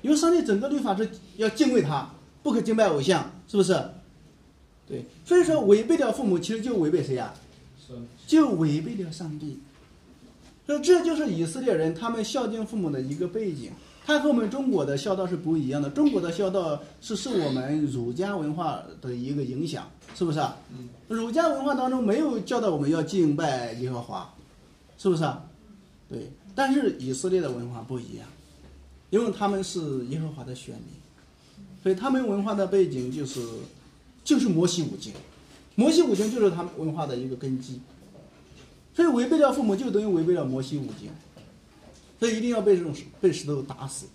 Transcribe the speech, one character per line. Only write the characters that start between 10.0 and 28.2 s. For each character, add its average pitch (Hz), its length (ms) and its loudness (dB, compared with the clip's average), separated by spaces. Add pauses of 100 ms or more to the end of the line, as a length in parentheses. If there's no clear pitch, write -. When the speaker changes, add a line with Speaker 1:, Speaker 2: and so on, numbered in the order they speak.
Speaker 1:
所 294 120 0
以 - 40 -4
这 349 220 8
就 330 120 2
是 302 120 0
以 165 180 0
色 262 160 -8
列 240 120 2
人 160 220 0
他 233 140 -6
们 226 140 -2
孝 240 240 -2
敬 220 180 -4
父 233 100 -10
母 180 140 -2
的 135 120 -2
一 139 140 -6
个 175 120 -4
背 196 260 -4
景， 123 180 -10 (340)
他 302 140 2
和 285 80 2
我 285 60 4
们 220 160 2
中 262 200 -2
国 165 160 2
的 143 120 -2
孝 190 180 -2
道 190 100 -2
是 175 100 -4
不 151 200 0
一 135 140 0
样 143 120 -2
的。 139 80 -2
中 294 220 2
国 202 80 0
的 170 100 -2
孝 190 200 0
道 165 320 0 (180)
是 - 160 -8
受 254 160 -6
我 165 200 0
们 143 340 0
儒 123 260 -2
家 196 240 -2
文 156 180 -4
化 156 300 -4 (180)
的 123 140 -6
一 127 180 -6
个 143 80 -2
影 131 240 -4
响， 143 240 -8 (240)
是 180 120 -2
不 160 60 0
是 147 80 0
啊？ - 180 -2 (140)
Speaker 2:
嗯。 127 180 -16 (180)
Speaker 1:
儒 226 240 -4
家 330 160 2
文 269 160 0
化 285 100 0
当 254 160 0
中 254 160 0
没 214 140 2
有 262 220 0
教 247 180 -2
导 220 100 0
我 156 80 0
们 143 140 0
要 165 100 2
敬 156 320 2
拜 131 400 -2
耶 127 160 -6
和 120 120 -6
华， 95 320 -12 (640)
是 196 100 -2
不 175 80 4
是 156 80 0
啊？ 131 180 -2 (680)
对， - 200 -12 (240)
但 269 200 2
是 254 260 2
以 131 140 -4
色 180 160 -2
列 180 100 4
的 151 100 0
文 120 200 -6
化 120 100 -10
不 127 180 -8
一 - 200 -10
样， - 100 -16 (840)